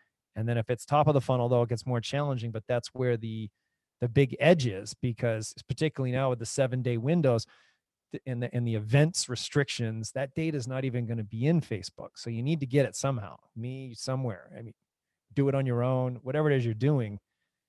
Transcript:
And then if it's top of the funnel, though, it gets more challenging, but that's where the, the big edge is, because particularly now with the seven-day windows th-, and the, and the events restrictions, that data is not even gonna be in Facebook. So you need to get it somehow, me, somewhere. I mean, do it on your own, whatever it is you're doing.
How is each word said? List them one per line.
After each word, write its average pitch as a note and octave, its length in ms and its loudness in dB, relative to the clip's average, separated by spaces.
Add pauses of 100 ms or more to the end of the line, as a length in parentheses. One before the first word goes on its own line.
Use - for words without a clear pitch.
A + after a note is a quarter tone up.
(360)
And A2+ 140 -2
then A#2 80 0
if A2 120 0
it's A#2+ 160 -4
top D3 220 4
of D3+ 60 6
the C3+ 80 4
funnel, B2 260 2
though, B2 140 4
it A#2 80 0
gets A#2+ 160 -4
more B2 160 -2
challenging, C3 500 -4
but G#2+ 160 -6
that's A#2+ 200 -2
where B2 300 0
the, A2 340 -8 (500)
the B2 80 0
big B2+ 300 4
edge D3+ 260 6
is, G2+ 300 -4
because A2+ 580 -2 (140)
particularly C3 440 -2
now C3 200 0
with A#2+ 80 -2
the A#2 80 -8
seven-day B2+ 500 0
windows C3 480 4 (640)
th-, - 140 -10
and A#2+ 160 -4
the, B2 140 -4
and A#2+ 100 0
the A2+ 80 0
events B2+ 560 2
restrictions, A#2 840 -2
that C3+ 200 -4
data D#3+ 240 -2
is B2 100 -6
not C3 180 -4
even A#2+ 200 -2
gonna A2+ 180 -4
be A2+ 220 -4
in D#3+ 160 4
Facebook. - 540 -8
So - 160 -10
you A#2 100 -4
need D3 200 -2
to C#3+ 40 -4
get C3 220 4
it - 80 -10
somehow, G#2+ 420 -4 (180)
me, B2+ 380 -10
somewhere. B2 640 -6
I A#2 60 -14
mean, A2 100 -16 (640)
do C#3 140 2
it C3 40 2
on C3+ 140 0
your A#2+ 160 2
own, B2+ 400 0
whatever D3+ 260 2
it C#3 80 6
is A#2+ 80 2
you're A#2 80 0
doing. A2 460 0 (500)